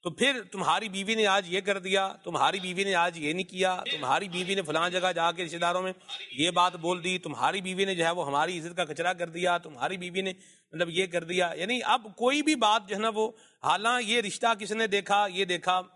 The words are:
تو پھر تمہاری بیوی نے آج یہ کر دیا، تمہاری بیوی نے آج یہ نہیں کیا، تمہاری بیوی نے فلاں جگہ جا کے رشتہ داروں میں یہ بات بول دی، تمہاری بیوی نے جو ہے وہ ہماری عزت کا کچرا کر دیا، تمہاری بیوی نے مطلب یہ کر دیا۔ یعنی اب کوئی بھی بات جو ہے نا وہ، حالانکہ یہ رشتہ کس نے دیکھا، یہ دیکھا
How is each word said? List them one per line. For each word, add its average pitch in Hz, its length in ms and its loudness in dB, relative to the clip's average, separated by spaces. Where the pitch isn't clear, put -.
تو 175 60 -2
پھر 247 300 0
تمہاری 190 360 0
بیوی 196 260 -2
نے 220 120 4
آج 190 220 4
یہ 180 120 0
کر 196 180 0
دیا، 190 280 2
تمہاری 165 360 2
بیوی 185 240 -2
نے 196 120 0
آج 170 220 2
یہ 151 140 -2
نہیں 180 180 -4
کیا، 185 260 0
تمہاری 156 380 0
بیوی 180 260 -2
نے 196 80 0
فلاں 160 280 0
جگہ 180 240 0
جا 165 180 2
کے 175 120 -6
رشتہ 160 120 -8
داروں 175 260 0
میں 185 100 -4
یہ 165 120 2
بات 175 260 4
بول 175 280 -2
دی، 185 140 0
تمہاری 151 420 -2
بیوی 185 240 -2
نے 196 100 0
جو 165 100 2
ہے 165 60 4
وہ 175 160 -2
ہماری 156 320 0
عزت 170 180 -10
کا 180 80 0
کچرا 165 280 -2
کر 175 160 -4
دیا، 175 300 0
تمہاری 156 380 -6
بیوی 180 260 -6
نے 190 100 -4
مطلب 170 180 -2
یہ 180 160 0
کر 170 180 -2
دیا۔ 175 320 0
یعنی 208 300 -2
اب 220 200 2
کوئی 269 260 2
بھی 311 140 2
بات 214 320 2
جو 196 80 -4
ہے 202 40 -4
نا 220 140 2
وہ، 220 160 0
حالانکہ 208 480 2
یہ 240 100 4
رشتہ 226 380 0
کس 208 140 -6
نے 220 160 0
دیکھا، 202 440 2
یہ 190 120 0
دیکھا 180 360 0